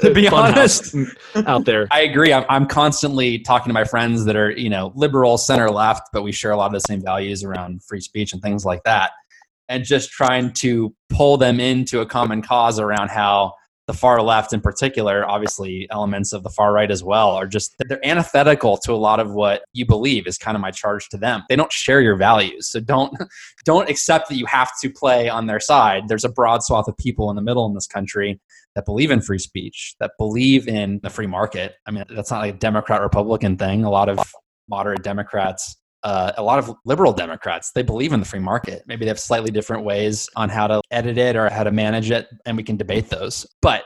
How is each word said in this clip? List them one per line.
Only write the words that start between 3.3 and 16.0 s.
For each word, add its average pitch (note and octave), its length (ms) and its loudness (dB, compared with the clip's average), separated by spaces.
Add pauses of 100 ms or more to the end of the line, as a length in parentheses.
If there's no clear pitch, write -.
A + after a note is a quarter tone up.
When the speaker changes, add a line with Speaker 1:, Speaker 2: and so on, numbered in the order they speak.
Speaker 1:
talking B2 320 0
to - 20 0
my A2 100 2
friends A#2 420 0
that G#2+ 100 2
are, G#2+ 160 2
you A#2+ 180 -6
know, G2 240 -4
liberal, C3 460 2
center A#2 320 2
left, A2 420 0
but G#2 80 -2
we G2+ 100 -6
share G#2 200 -4
a G#2 60 2
lot G2+ 100 2
of G2+ 60 -6
the G2 80 -4
same G2 200 -4
values G2 420 -6
around F#2 400 -10
free G2+ 160 -12
speech G#2 320 -8
and F#2 120 -12
things G2+ 200 -4
like F2+ 200 -4
that. G#2 260 2 (580)
And B2+ 160 -6
just C3+ 280 0
trying B2+ 420 0
to A#2 420 -2 (140)
pull C#3+ 280 4
them B2 220 2
into B2+ 400 0
a A2+ 60 -2
common A2 380 -2
cause A#2 360 2
around G#2 300 -2
how G2+ 440 2 (360)
the A2+ 60 -6
far B2 260 4
left A2 320 0
in G#2+ 80 -2
particular, G#2 640 -2
obviously G2 640 -6
elements G2+ 420 -4